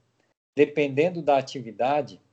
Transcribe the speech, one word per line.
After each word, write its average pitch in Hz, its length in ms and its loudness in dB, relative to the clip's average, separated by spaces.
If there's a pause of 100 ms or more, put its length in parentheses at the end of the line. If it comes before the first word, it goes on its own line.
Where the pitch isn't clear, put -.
(560)
dependendo 147 680 2
da 143 160 4
atividade, 123 840 -4 (140)